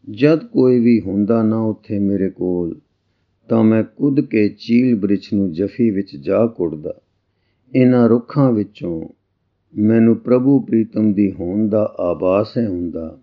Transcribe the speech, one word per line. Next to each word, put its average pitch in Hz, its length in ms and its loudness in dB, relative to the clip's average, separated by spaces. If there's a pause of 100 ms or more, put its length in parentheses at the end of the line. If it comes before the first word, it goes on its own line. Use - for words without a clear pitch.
(100)
ਜਦ 147 340 2
ਕੋਈ 127 360 2
ਵੀ 117 200 4
ਹੁੰਦਾ 101 420 0
ਨਾ 110 180 0
ਉੱਥੇ 107 380 -6
ਮੇਰੇ 98 320 -2
ਕੋਲ, 87 480 -6 (680)
ਤਾਂ 113 160 2
ਮੈਂ 110 200 2
ਕੁੱਦ 139 360 -2
ਕੇ 107 280 0
ਚੀਲ 120 480 0
ਬ੍ਰਿਛ 98 360 -4
ਨੂੰ 98 200 -2
ਜਫੀ 101 380 -2
ਵਿੱਚ 98 260 -6
ਜਾ 95 300 -2
ਕੁੜਦਾ। 80 480 -8 (800)
ਇਹਨਾਂ 127 340 4
ਰੁੱਖਾਂ 123 440 2
ਵਿੱਚੋਂ 87 560 -6 (680)
ਮੈਨੂੰ 113 400 4
ਪ੍ਰਭੂ 127 440 2
ਪ੍ਰੀਤਮ 107 520 -2
ਦੀ 95 200 0
ਹੋਂਦ 98 380 -4
ਦਾ 107 300 -2
ਆਭਾਸ 90 580 -2
ਹੈ 117 100 -2
ਹੁੰਦਾ। 82 540 -8